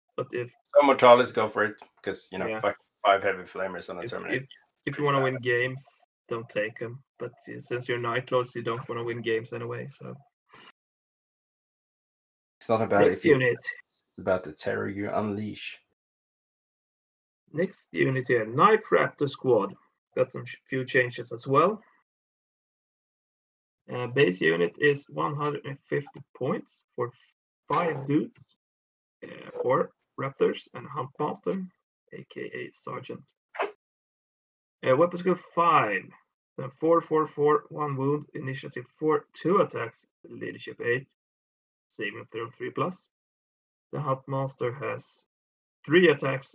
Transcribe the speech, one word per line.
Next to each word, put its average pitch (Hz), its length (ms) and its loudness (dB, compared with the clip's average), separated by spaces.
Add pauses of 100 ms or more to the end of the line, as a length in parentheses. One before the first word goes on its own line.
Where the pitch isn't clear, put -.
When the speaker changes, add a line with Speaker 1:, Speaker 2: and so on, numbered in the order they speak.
(160)
Speaker 1:
but - 160 -6
if 123 180 -6 (240)
Speaker 2:
So 143 140 8
Mortalis, 123 460 8
go 110 160 0
for 107 160 0
it, 104 100 -6 (260)
'cause, - 300 -8
you 92 80 -8
know, 92 80 -2
Speaker 1:
Yeah. 110 140 -4
Speaker 2:
fuck 104 160 -2 (280)
five 98 160 6
heavy 95 220 -2
flamers 92 460 -8
on 90 100 -10
a - 40 -8
Speaker 1:
If, 117 60 -8
Speaker 2:
Terminator. 95 340 -6
Speaker 1:
if, - 60 -20 (440)
if 139 40 -10
you 147 60 -4
wanna 139 180 2
win 131 160 0
games, 123 480 -2 (440)
don't 117 200 -8
take 107 320 -6
'em. 123 220 -10 (160)
But, 120 140 -10 (160)
uh, 117 100 -12
since 123 280 -8
you're 120 120 -2
Night 120 320 -4
Lords, 123 240 0
you 120 80 -8
don't 117 260 -6
wanna 117 140 -6
win 120 180 -6
games 113 320 -2
anyway, 120 340 -10 (120)
so. 127 160 -14 (2500)
Speaker 2:
It's - 100 -18
not 113 120 2
about 101 240 4
Speaker 1:
Next - 120 4
Speaker 2:
if - 80 -4
you 165 80 8
Speaker 1:
unit. 127 240 2 (340)
Speaker 2:
It's - 260 -20
about 92 260 0
the - 100 -12
terror 104 360 -4
you 101 220 -6
unleash. 104 680 -6 (1700)
Speaker 1:
Next 180 260 -4 (120)
unit 135 360 0
here, 117 180 2
Night 185 460 4
Raptor 147 380 2
Squad. 107 460 2 (400)
Got 127 160 0
some 123 140 -10
sh-, - 200 -16
few 131 200 -4
changes 123 460 -2
as 117 160 -12
well. 165 340 4 (2000)
Uh, 123 160 -6
base 143 340 2
unit 160 380 2
is 143 280 0
one 156 280 -4
hundred 143 300 -4
and 139 160 -10
fifty - 400 -8 (140)
points - 460 -6 (140)
for 120 160 -6 (580)
five 156 360 -2
dudes, - 500 -2 (680)
uh, - 280 -16 (100)
four 131 320 2 (260)
raptors - 540 -2
and 123 140 -12
a - 20 -16
huntmaster, 156 760 -4 (480)
A - 160 -16
K - 120 -12 (120)
A - 180 -10
sergeant. - 520 -12 (380)
Uh, - 1400 -6
weapon 175 220 4
skill 180 160 2 (200)
five, 139 460 4 (560)
then 135 120 -10 (120)
four, 165 200 6
four, 156 260 0
four, 147 420 2
one 147 260 -6
wound, 143 380 -2
initiative 131 520 -10 (140)
four, 156 340 0
two 185 260 0
attacks, 117 460 -2 (220)
leadership 113 540 -12
eight, 127 260 -2 (800)
saving 110 440 -10
throw 117 200 -8
three 123 200 -10
plus. 170 360 -6 (840)
The 139 60 -4
huntmaster 135 840 -4
has 113 440 -10 (600)
three 170 240 6
attacks 139 460 -2